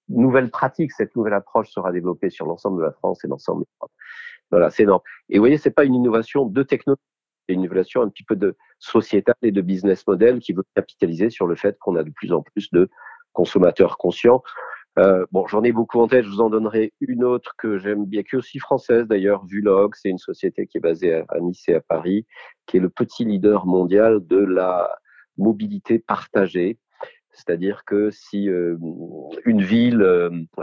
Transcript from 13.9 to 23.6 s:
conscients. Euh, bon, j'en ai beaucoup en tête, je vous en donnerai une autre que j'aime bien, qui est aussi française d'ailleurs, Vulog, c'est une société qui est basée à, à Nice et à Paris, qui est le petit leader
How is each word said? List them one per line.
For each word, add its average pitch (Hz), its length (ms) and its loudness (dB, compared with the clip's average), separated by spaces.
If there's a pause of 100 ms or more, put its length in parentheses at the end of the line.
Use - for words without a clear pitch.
conscients. 117 440 2 (560)
Euh, 92 320 4
bon, 95 160 -2
j'en 104 160 -2
ai 120 80 2
beaucoup 117 300 -2
en 113 80 4
tête, 127 160 2
je 101 60 -10
vous 101 100 -4
en 113 100 2
donnerai 110 500 -2
une 127 220 -4
autre 123 340 -2
que 107 220 -4
j'aime 104 260 -4
bien, 101 200 -6
qui - 100 -10
est 131 40 -2
aussi 135 200 -10
française 120 480 0
d'ailleurs, 98 400 0
Vulog, 101 480 2
c'est - 140 -6
une 90 100 -4
société 92 480 -6
qui - 120 -10
est - 20 -4
basée 82 340 0
à, 80 140 -2
à - 100 -6
Nice 87 300 -4
et 87 60 4
à 80 60 2
Paris, 90 460 -2 (400)
qui - 120 0
est - 20 4
le 185 80 0
petit - 360 -6
leader 104 400 2